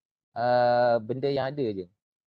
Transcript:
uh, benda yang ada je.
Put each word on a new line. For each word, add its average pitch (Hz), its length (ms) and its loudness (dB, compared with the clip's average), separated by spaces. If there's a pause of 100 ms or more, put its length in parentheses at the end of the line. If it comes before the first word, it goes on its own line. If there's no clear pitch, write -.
(360)
uh, 123 640 2
benda 127 320 -4
yang 135 240 -4
ada 143 160 -4
je. 92 160 -8 (400)